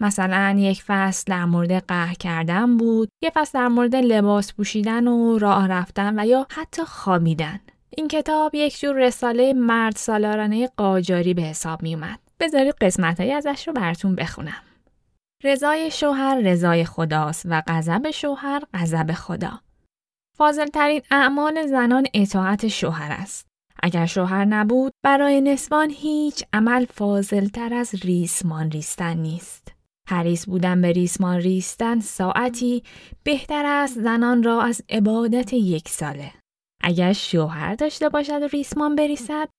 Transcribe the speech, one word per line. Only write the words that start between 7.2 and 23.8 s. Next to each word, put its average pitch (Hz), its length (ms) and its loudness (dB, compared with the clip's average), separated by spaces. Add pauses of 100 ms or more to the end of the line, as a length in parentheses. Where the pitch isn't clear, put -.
این 311 120 -4
کتاب 311 460 0
یک 294 260 0
جور 285 160 0
رساله 247 560 2
مرد 233 440 2
سالارانه 214 800 0
قاجاری 180 580 2
به 175 80 -2
حساب 160 400 -8
می‌اومد. 160 360 -8 (220)
بذارید 294 400 2
قسمت‌هایی 185 520 2
ازش 285 360 -4
رو 320 60 -4
براتون 185 400 -2
بخونم. - 480 -8 (800)
رضای 294 480 0
شوهر 269 440 0
رضای 175 500 4
خداست 160 640 -4
و 160 180 0
غضب 165 440 -2
شوهر 285 520 -4 (120)
غضب 165 380 -2
خدا. 170 480 -8 (760)
فاضل‌ترین 302 760 2
اعمال 294 560 2
زنان 262 480 4
اطاعت 202 540 2
شوهر 156 440 -4
است. - 340 -10 (360)